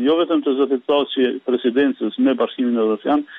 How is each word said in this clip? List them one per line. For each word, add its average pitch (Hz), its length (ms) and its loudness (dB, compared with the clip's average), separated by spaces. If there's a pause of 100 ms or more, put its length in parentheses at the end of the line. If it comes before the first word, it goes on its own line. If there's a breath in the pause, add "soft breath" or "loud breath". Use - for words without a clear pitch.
jo 160 160 4
vetëm 156 240 0
të 135 160 2
zotit 131 240 0
Thaçi, 135 480 0 (160)
presidencës 123 720 0
me 131 160 2
Bashkimin 120 480 -2
Evropian, 139 400 0 (140 loud breath)